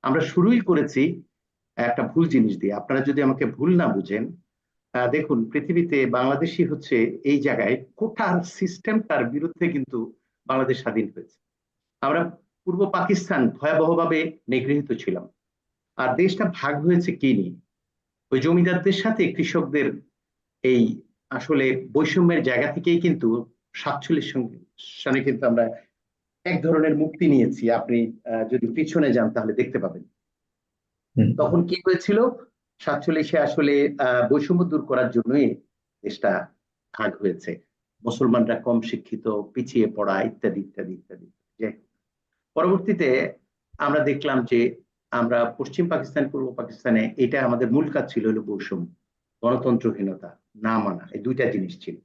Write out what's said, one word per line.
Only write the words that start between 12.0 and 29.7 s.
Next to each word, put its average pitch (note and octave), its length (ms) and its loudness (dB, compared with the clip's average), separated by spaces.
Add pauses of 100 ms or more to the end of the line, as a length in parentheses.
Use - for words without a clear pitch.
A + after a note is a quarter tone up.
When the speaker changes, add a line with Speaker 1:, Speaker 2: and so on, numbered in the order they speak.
Speaker 1:
আমরা E3+ 360 -2 (280)
পূর্ব F3+ 200 0
পাকিস্তান F3+ 640 0
ভয়াবহভাবে D#3+ 880 0 (100)
নিগৃহীত C#3 440 0
ছিলাম। F#2 360 -4 (680)
আর B2+ 200 -2
দেশটা F3+ 400 0
ভাগ D3 300 -4
হয়েছে F3 300 2
কি C3 220 2
নিয়ে? F2 180 -4 (760)
ওই C3 80 2
জমিদারদের F3 520 2
সাথে G#3 420 0
কৃষকদের C#3+ 680 -2 (640)
এই B2 380 2 (280)
আসলে C3+ 640 -2
বৈষম্যের D#3+ 520 2
জায়গা C3 280 0
থেকেই E3+ 300 0
কিন্তু A#2+ 500 0 (220)
সাতচল্লিশ - 600 -4
সন-, B2 240 -6 (200)
সনে - 460 -4
কিন্তু B2+ 240 -2
আমরা A#2 220 2 (760)
এক E3+ 180 -2
ধরনের D#3 340 2
মুক্তি D#3 320 0
নিয়েছি। A#2 440 4
আপনি, A#2 420 0 (120)
আহ, A2+ 220 -4
যদি A#2 200 0
পিছনে D3+ 460 0
যান A2+ 160 2
তাহলে A2 240 -2
দেখতে B2+ 260 -2